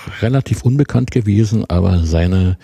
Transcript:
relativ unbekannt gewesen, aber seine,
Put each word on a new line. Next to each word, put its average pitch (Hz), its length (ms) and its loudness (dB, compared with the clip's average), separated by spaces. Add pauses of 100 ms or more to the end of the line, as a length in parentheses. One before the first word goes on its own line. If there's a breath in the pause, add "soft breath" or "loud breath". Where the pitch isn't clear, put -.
(220)
relativ 127 400 -2
unbekannt 131 480 0
gewesen, 107 580 0
aber 90 380 2
seine, 90 580 0